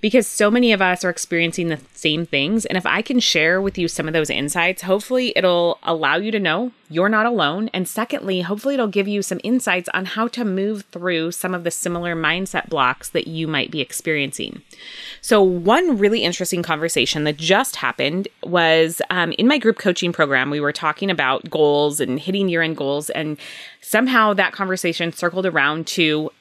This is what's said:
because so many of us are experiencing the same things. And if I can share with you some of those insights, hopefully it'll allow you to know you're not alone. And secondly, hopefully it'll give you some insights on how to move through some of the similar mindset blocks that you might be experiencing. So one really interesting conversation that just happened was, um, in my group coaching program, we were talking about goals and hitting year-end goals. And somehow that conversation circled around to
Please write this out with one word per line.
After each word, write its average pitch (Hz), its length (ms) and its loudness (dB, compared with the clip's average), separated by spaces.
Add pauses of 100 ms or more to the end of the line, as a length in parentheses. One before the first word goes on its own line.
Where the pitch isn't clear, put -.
because 214 240 4
so - 240 2
many 240 220 4
of 196 100 2
us 180 220 0
are 180 60 0
experiencing 170 580 -2
the 156 140 -4 (120)
same 160 320 -2
things. 160 400 0
And - 120 -2
if 175 80 -2
I 175 160 0
can 247 180 0
share 175 420 2
with 196 160 -4
you 170 120 -2
some 156 180 -4
of 156 60 -6
those 156 160 0
insights, 170 540 -2
hopefully 214 520 0
it'll 175 480 2
allow 156 320 0
you 208 160 -2
to 214 80 0
know 196 320 0 (180)
you're 175 200 2
not 220 160 2
alone. 202 480 0
And 180 120 -2
secondly, 196 540 -4
hopefully 208 360 -2
it'll 240 120 0
give 202 220 0
you 202 120 0
some 180 220 -6
insights 202 500 0
on 185 120 -2
how 220 240 -4
to 240 160 -6
move 196 480 -2
through 170 400 -2
some 185 200 -6
of 175 120 -6
the 170 40 0
similar 175 460 -4
mindset 165 540 -2
blocks 131 400 0
that - 180 -2
you 160 180 -6
might 151 260 -2
be 151 100 -4
experiencing. - 800 -4 (580)
So 208 240 4
one 208 540 4
really 208 260 2
interesting 175 400 -2
conversation 156 640 0
that 151 100 0
just 185 400 2
happened 143 540 -2 (120)
was, 165 680 2
um, 175 240 0
in 226 160 4
my 302 80 4
group 226 220 2
coaching 175 340 0
program, 139 360 2
we 147 120 -2
were 143 100 0
talking 165 400 -2
about 139 380 0
goals 147 500 2
and 135 220 -2
hitting 196 260 0
year-end 165 300 0
goals. 143 320 -4
And 151 280 -4 (440)
somehow 247 540 4
that 190 180 0
conversation 180 580 -2
circled 175 340 -2
around 160 420 0
to 156 540 0